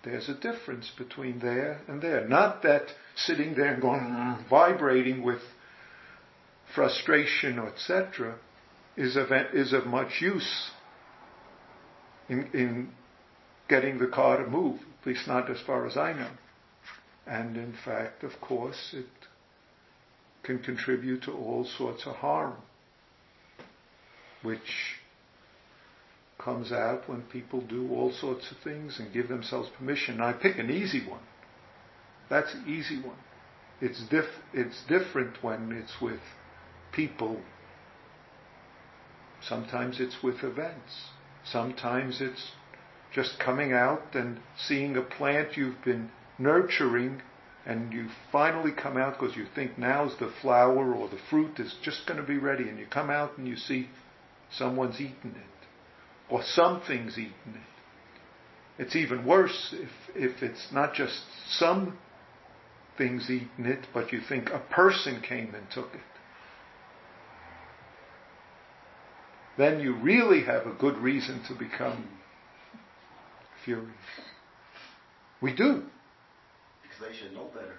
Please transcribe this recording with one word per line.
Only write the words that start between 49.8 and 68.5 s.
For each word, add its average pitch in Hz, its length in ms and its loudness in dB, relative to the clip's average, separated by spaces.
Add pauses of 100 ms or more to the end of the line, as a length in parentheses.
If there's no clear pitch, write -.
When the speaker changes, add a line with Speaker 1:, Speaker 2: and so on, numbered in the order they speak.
Speaker 1:
the 113 140 -4 (100)
flower 127 520 6
or 107 160 -2
the 98 80 -10 (120)
fruit 151 300 2
is - 220 -6
just - 240 -6
gonna 156 180 -4
be 143 140 0
ready, 139 320 0
and 107 100 -10
you 104 60 -12
come 143 240 -2
out 147 280 0
and 131 100 -8
you 120 100 -6
see 127 320 -4 (600)
someone's 127 500 -2
eaten 131 340 -10
it. - 140 -18 (800)
Or 123 140 0
some 180 440 4
things 117 300 -4
eaten 110 160 -8 (140)
it. 107 320 -18 (1000)
It's 131 160 -4
even 123 300 0
worse - 480 6
if, - 160 -10 (260)
if 127 260 -2
it's - 300 -8
not 147 220 2
just 131 260 -4 (300)
some 180 480 2 (1000)
things 123 320 0
eaten 123 360 -4
it, 135 280 -2
but 117 200 -2
you 113 140 -2
think 127 220 -2
a 147 100 -2
person 180 640 4
came 113 320 -6
and 104 160 -12
took - 240 -8
it. 117 60 -16 (3500)